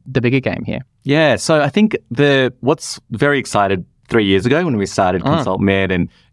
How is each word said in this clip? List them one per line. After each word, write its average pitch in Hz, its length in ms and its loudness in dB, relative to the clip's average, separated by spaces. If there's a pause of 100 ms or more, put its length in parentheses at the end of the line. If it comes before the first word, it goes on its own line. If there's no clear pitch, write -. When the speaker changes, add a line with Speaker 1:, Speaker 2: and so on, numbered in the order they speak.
Speaker 1:
the 127 160 -4
bigger 123 180 2
game - 240 -6
here? - 180 -8 (220)
Speaker 2:
Yeah, 143 340 2
so 156 240 0
I 143 80 0
think 208 280 0 (140)
the, 135 480 2
what's - 400 -4 (100)
very 139 300 0
excited 98 440 -2 (260)
three 113 160 2
years 95 200 2
ago 143 200 2
when 135 120 -2
we 98 80 -2
started 92 380 0
Speaker 1:
Mm. 139 120 0
Speaker 2:
Consult 98 260 -2
Med 98 300 2
and 90 160 0 (260)